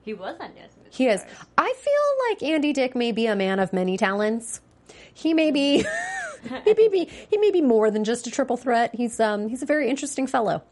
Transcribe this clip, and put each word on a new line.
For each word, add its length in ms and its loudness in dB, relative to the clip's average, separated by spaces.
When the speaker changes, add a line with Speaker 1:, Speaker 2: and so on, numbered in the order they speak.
Speaker 1:
He 100 -10
was 260 -10
on 160 -16
Dancing 300 -20
with 100 -20
Speaker 2:
He 120 0
Speaker 1:
the 80 4
Speaker 2:
is. 80 0
Speaker 1:
Stars. 120 -20
Speaker 2:
I 220 2
feel 500 0
like 140 -4
Andy 200 0
Dick 200 -2
may 180 -2
be 140 0
a 80 0
man 240 0
of 140 0
many 240 0
talents. 640 -2
He 180 -2
may 180 4
be, 280 2
<laughs> 460 -12
he 100 6
may 140 6
be, 200 0
he 80 2
may 120 4
be 120 2
more 280 4
than 140 -2
just 220 -2
a 40 -6
triple 280 -2
threat. 360 0
He's, 240 -4
um, 300 0
he's 140 -6
a 40 -6
very 220 0
interesting 380 -4
fellow. 460 -2